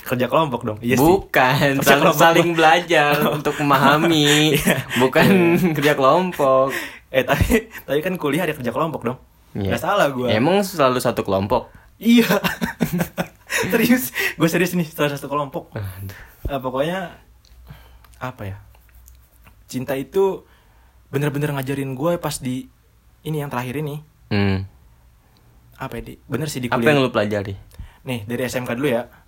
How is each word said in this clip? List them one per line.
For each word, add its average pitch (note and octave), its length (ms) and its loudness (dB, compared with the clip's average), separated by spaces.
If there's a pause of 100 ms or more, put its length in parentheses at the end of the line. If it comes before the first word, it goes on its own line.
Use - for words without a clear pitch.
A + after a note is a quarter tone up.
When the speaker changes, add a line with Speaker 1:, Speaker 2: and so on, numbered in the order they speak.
Speaker 1:
kerja B2 200 -2
kelompok C3+ 360 0
dong. G#2+ 180 -6
Iya A#2+ 160 0
sih. B2+ 60 6
Speaker 2:
Bukan, C#3+ 760 4
Speaker 1:
Kerja C3+ 80 -2
Speaker 2:
sal-, C#3+ 160 6
Speaker 1:
kelompok E3 200 4
Speaker 2:
saling E3+ 260 6
Speaker 1:
dong. E3 80 -2
Speaker 2:
belajar D#3+ 580 4 (120)
Speaker 1:
<laughs> D3+ 100 -2
Speaker 2:
untuk D3 200 -2
memahami, D3 1000 4
Speaker 1:
Iya. D3+ 220 2 (200)
Speaker 2:
bukan C3 320 4 (260)
Speaker 1:
Iya. E3 180 2
Speaker 2:
kerja D3 220 2
kelompok. C#3 760 2 (380)
Speaker 1:
Eh, C3 140 0
tapi, C#3+ 440 0 (160)
tapi C#3 180 -2
kan F#3 140 -4
kuliah D3+ 300 -2
ada D#3 100 -4
kerja A#2+ 160 -8
kelompok C#3+ 340 -4
dong. B2 140 -6 (340)
Speaker 2:
Iya. G2 220 -2
Speaker 1:
Nggak A#2 80 -4
salah F3+ 260 2
gua. B2 200 -4
Speaker 2:
Emang D3+ 340 2
selalu C#3 360 0
satu A#2 240 -2
kelompok? G2+ 460 -2 (280)
Speaker 1:
Iya. A#3 340 4
<laughs> G3 100 2 (1200)
Serius, A#3+ 460 0 (260)
gua E3 140 0
serius F3 240 -2
nih, F3 140 -2
selalu D3 260 -4
satu C#3 160 -10
kelompok. C#3+ 460 -8
Speaker 2:
Aduh. F#2+ 420 -12 (320)
Speaker 1:
Eh, C3+ 100 -4
pokoknya, D3 600 -6 (1000)
apa B2+ 280 -12
ya? G2 120 -12 (1120)
Cinta B2+ 280 -8
itu F#3 520 -2 (600)
bener-bener C#3+ 440 -2
ngajarin C3+ 420 -6
gua D#3+ 240 -2
pas D#3+ 220 -6
di B2+ 320 -8 (500)
ini, D#3 160 -6
yang C#3+ 160 -6
terakhir B2 240 -6
ini. D3+ 240 -8 (260)
Speaker 2:
Hmm. G2 380 -2 (1120)
Speaker 1:
Apa B2 240 -10
ya, - 40 -10
Di? C3 100 -16 (100)
Bener D3 240 -6
sih, D3 100 -8
di B2 100 -6
Speaker 2:
Apa B2 100 0
Speaker 1:
kuliah. A#2 100 0
Speaker 2:
yang D3 120 4
lu B2+ 100 0
pelajari? G#2 440 -2 (460)
Speaker 1:
Nih, A#2+ 240 -10
dari A#2+ 180 -6
S A#2+ 140 -4
M B2+ 80 -6
K A#2+ 80 -6
dulu C3+ 160 -2
ya. A#2+ 240 -2 (140)